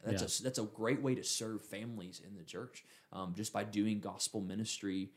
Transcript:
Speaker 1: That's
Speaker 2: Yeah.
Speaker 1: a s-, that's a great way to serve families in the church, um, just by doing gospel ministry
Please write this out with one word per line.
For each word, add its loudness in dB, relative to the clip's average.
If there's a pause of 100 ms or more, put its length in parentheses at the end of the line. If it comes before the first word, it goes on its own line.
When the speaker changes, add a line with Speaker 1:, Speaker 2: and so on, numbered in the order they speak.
Speaker 1:
That's 4
Speaker 2:
Yeah. 2
Speaker 1:
a -2
s-, 2
that's 0
a 2
great 2
way 4
to -4
serve 0
families -8
in -12
the -12
church, -10 (280)
um, -2
just -2
by 2
doing 4
gospel -2
ministry 0